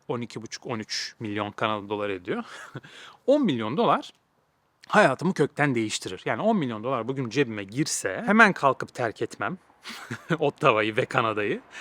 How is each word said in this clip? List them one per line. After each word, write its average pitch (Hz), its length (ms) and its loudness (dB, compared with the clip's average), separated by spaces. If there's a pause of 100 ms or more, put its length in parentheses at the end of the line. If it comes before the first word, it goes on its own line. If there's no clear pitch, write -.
on 123 140 -4
iki 117 200 -10
buçuk, - 240 -14
on 123 140 -6
üç - 400 -8
milyon 104 320 -4
Kanada 107 380 -4
doları 104 240 -4
ediyor. 104 300 -6 (420)
<laughs> - 420 -20
On 285 180 6
milyon 120 320 0
dolar 220 340 2 (760)
hayatımı 180 460 4
kökten 143 420 2
değiştirir. 107 500 -4
Yani 127 160 -2
on 214 160 2
milyon 120 260 -2
dolar 120 240 -2
bugün 135 220 -4
cebime 110 340 0
girse 110 640 -2
hemen 214 280 6
kalkıp - 400 0
terk 117 280 -4
etmem. 120 360 -4 (300)
<laughs> - 520 -6
Ottawa'yı 113 580 2
ve 127 80 4
Kanada'yı. 113 560 0 (200)